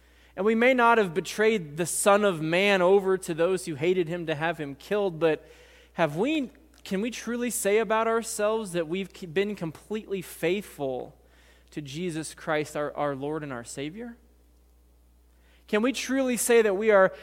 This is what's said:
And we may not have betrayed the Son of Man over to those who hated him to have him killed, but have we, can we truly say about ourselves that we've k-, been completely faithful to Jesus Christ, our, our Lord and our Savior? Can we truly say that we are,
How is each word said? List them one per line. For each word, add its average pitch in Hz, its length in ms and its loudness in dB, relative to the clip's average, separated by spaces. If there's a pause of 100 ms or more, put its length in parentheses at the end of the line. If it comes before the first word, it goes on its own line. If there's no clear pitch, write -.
(340)
And 190 120 -4
we 226 80 4
may 240 180 4
not 233 260 6
have 190 140 2
betrayed 185 640 -2
the 170 80 -2
Son 202 400 4
of 175 160 0
Man 185 400 2
over 190 380 4
to 180 160 -8
those 175 320 0
who 160 80 -6
hated 170 340 0
him 175 180 -6
to 156 80 -2
have 160 220 -2
him 139 200 -10
killed, 196 420 -2
but 156 280 2 (480)
have 156 220 0
we, 262 340 -2 (340)
can 196 180 -4
we 247 80 -4
truly 240 400 -6
say 202 280 2
about 220 280 2
ourselves 220 640 -2
that 165 160 -2
we've 185 240 -4
k-, - 140 -14
been 196 300 -2
completely 190 640 -8
faithful 147 920 -4 (580)
to 156 100 -10
Jesus 156 520 -8
Christ, 151 420 -4
our, 147 200 -4
our 143 200 -2
Lord 147 260 -6
and 143 100 -10
our 120 120 -8
Savior? 202 520 -12 (1500)
Can 214 160 0
we 254 100 2
truly 254 440 0
say 233 260 4
that 202 140 2
we 220 160 4
are, 190 200 8 (100)